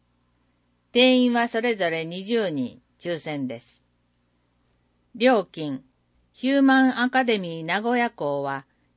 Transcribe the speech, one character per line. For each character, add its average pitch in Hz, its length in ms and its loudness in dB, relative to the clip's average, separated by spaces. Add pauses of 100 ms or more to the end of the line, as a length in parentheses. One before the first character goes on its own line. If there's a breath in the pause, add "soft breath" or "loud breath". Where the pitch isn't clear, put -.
(920)
定 254 240 6
員 247 180 4
は 233 140 0
そ 226 120 -4
れ 233 140 0
ぞ 180 160 -2
れ 165 160 -4
二 180 180 -10
十 220 240 -2
人、 131 320 -6 (180)
抽 175 200 -6
選 147 280 -8
で 117 140 -10
す。 - 240 -20 (1300)
料 226 300 4
金、 147 400 -10 (480)
ヒ 262 200 -4
ュ 277 80 2
ー - 20 4
マ 262 220 6
ン 254 180 0
ア 247 80 -2
カ 262 140 0
デ 233 140 0
ミ 165 220 -8
ー 160 40 -10
名 180 180 -4
古 240 160 -2
屋 240 120 0
校 143 320 -4
は 139 220 -6 (320)